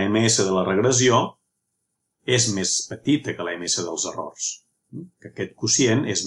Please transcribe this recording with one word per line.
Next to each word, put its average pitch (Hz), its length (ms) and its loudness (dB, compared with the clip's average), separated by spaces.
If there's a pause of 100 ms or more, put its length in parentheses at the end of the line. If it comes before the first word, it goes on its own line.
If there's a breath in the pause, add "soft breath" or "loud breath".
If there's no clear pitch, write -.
M 110 240 2
S 107 180 2
de 95 80 0
la 92 80 2
regressió 120 560 4 (1040)
és 123 320 2
més - 320 -2
petita 127 480 -2
que 87 80 -8
la 87 140 -6
M 87 100 -6
S 87 160 -2
dels 82 240 -4
errors, 78 400 -8 (720)
que - 140 -18
aquest - 260 -8
quocient 113 480 2
és 95 200 -2